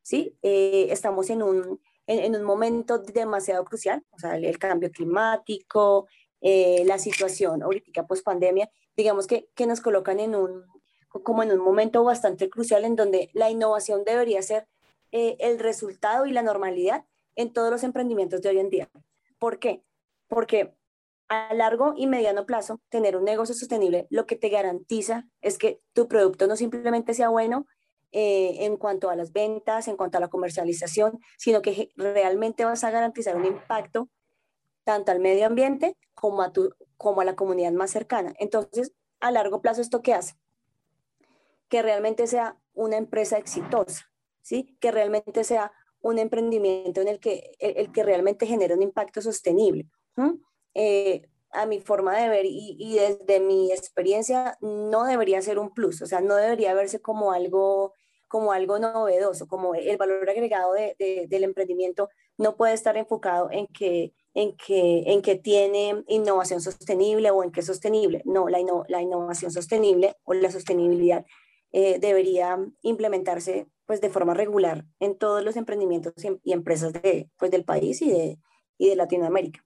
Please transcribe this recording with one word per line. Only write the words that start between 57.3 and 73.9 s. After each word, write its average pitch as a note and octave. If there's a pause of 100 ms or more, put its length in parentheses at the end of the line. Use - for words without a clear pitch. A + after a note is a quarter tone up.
algo, G3 (340)
como G#3+
algo F#3+
novedoso, G3+
como F3+
el F#3+
valor F#3+
agregado G3
de, G#3
de, F#3+
del F#3+
emprendimiento F#3 (260)
no G#3+
puede A3+
estar A3
enfocado G3
en G3+
que, F3 (220)
en G#3
que, F3
en G3+
que G3
tiene G3+
innovación F#3+
sostenible G3+
o G3
en F3
que F3
es E3
sostenible. G3+
No, F#3
la F3+
inno-, F3+
la F3+
innovación F3
sostenible F#3+ (100)
o F#3
la F#3
sostenibilidad, F3 (480)
eh, F#3+
debería F#3 (240)
implementarse, F#3+ (200)
pues, G#3